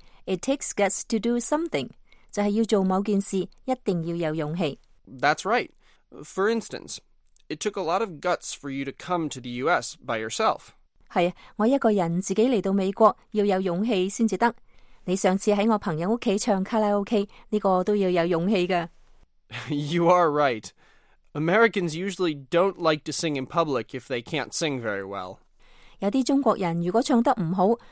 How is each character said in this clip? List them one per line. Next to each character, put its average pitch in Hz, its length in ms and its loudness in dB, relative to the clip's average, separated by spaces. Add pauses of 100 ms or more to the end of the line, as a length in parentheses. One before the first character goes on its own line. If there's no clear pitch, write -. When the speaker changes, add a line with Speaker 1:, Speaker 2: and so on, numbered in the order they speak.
(260)
Speaker 1:
it 190 220 -4
takes 277 220 -2
guts 202 380 -2
to 226 100 0
do 240 200 0
something， 302 500 -2 (420)
就 - 120 -4
係 208 80 0
要 214 140 2
做 202 200 2
某 190 180 2
件 202 180 0
事， 196 180 -2 (260)
一 254 180 -2
定 170 240 -2
要 170 240 -2
有 156 60 -4
勇 156 200 -4
氣。 151 220 -2 (280)
Speaker 2:
That's 135 360 0
right. 208 280 -2 (520)
For 190 320 -2
instance, - 440 -8 (500)
it 156 120 -8
took 202 160 -4
a 190 80 -4
lot 170 160 0
of 180 200 -8
guts - 320 -2
for - 180 -10
you 135 140 -4
to 131 120 -8
come 170 340 -4
to 131 100 -12
the 123 160 -10
U 131 120 -2
S 156 300 0
by 120 200 -4
yourself. 113 500 -2 (420)
Speaker 1:
係 180 200 2
啊， - 40 -10 (220)
我 214 100 2
一 262 120 4
個 233 120 2
人 175 300 0
自 190 120 -4
己 220 160 2
嚟 240 140 0
到 190 100 -2
美 196 200 0
國， 214 240 4 (160)
要 208 120 0
有 190 160 2
勇 185 240 -2
氣 196 240 0
先 220 200 0
至 190 80 -4
得。 226 180 2 (520)
你 185 80 0
上 190 220 2
次 202 160 2
喺 208 180 2
我 220 80 4
朋 165 200 -2
友 180 140 0
屋 240 60 0
企 202 200 0
唱 190 260 0
卡 226 140 -2
拉 208 180 4
OK， 202 320 0 (220)
呢 214 100 0
個 185 240 2
都 208 100 2
要 196 140 2
有 180 160 2
勇 170 240 0
氣 185 180 2
㗎。 175 220 0 (640)
Speaker 2:
<laughs> 117 180 -12
You 156 400 0
are 180 220 6
right. 139 400 0 (640)
Americans 175 600 2
usually 170 540 -4
don't 185 300 2
like 160 260 0
to 151 80 -6
sing 156 260 -2
in 131 80 -6
public 147 420 -2
if - 180 -12
they 123 160 -4
can't 139 300 -6
sing 147 280 -2
very 101 260 -4
well. 95 300 -10 (640)
Speaker 1:
有 196 120 -2
啲 262 140 2
中 277 160 2
國 233 160 2
人 170 240 -2
如 170 100 -2
果 226 120 2
唱 240 200 4
得 277 120 4
唔 165 200 -2
好， 185 120 4
唔 233 120 4 (140)